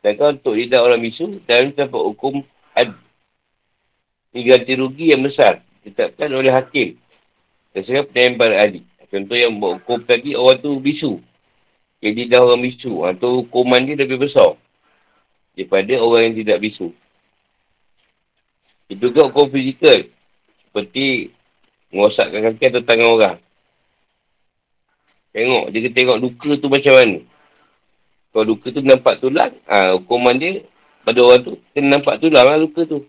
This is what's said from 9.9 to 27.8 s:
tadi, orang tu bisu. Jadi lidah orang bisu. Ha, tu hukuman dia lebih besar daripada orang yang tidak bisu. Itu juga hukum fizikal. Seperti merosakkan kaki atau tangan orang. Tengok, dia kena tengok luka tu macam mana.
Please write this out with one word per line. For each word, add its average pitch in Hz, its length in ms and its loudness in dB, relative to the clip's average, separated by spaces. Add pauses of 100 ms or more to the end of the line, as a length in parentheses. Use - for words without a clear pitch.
tadi, 123 320 -2
orang 127 240 2
tu 143 160 -6
bisu. 135 400 -6 (800)
Jadi 117 320 -6
lidah 123 160 6
orang 123 160 2
bisu. 123 400 -8
Ha, 90 80 -2
tu 123 320 -4
hukuman 123 400 0
dia 143 160 -8
lebih 131 240 -4
besar 131 320 2 (960)
daripada 98 480 -4
orang 113 320 2
yang 110 80 -8
tidak 107 240 -2
bisu. 104 320 -10 (1900)
Itu 107 240 -4
juga 147 160 4
hukum 139 240 0
fizikal. 131 560 2 (560)
Seperti 127 640 -6 (640)
merosakkan 107 640 -2
kaki 113 160 -6
atau 117 160 -4
tangan 117 240 2
orang. 101 260 2 (2000)
Tengok, 117 300 -2 (100)
dia 113 80 -2
kena 123 80 -6
tengok 127 320 0
luka 127 320 -6
tu 143 160 -8
macam 143 240 2
mana. 110 240 4 (1120)